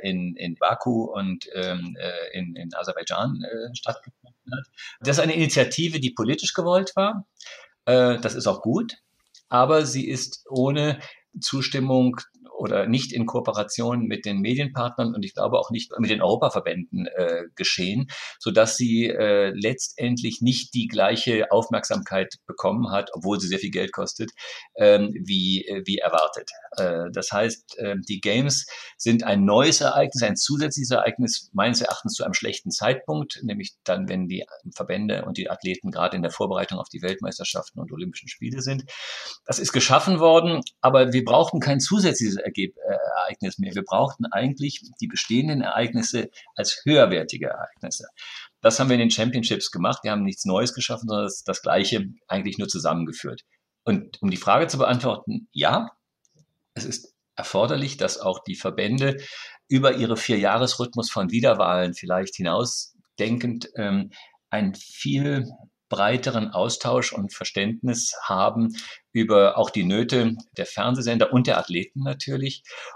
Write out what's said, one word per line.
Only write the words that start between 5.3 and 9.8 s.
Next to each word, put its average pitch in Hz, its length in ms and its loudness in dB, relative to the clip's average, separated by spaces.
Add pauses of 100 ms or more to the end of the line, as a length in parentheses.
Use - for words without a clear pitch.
Initiative, 156 680 0
die 127 100 0
politisch 123 420 -2
gewollt 185 440 0
war. 196 280 -2 (600)
Äh, 123 340 4
das 117 160 -2
ist - 120 -2
auch 98 140 0
gut, 196 360 0 (500)
aber 139 380 4